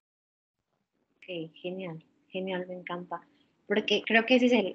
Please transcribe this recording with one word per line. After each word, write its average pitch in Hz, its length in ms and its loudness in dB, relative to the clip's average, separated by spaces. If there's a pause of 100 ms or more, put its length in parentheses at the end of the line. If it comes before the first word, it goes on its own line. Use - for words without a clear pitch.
(1160)
Ok, 165 380 -12
genial, 180 500 -10 (240)
genial, 185 380 -6
me 180 80 -12
encanta. 175 480 -8 (440)
Porque 208 380 0
creo 226 220 4
que 254 100 6
ese 247 100 6
es 240 60 4
el, 202 220 2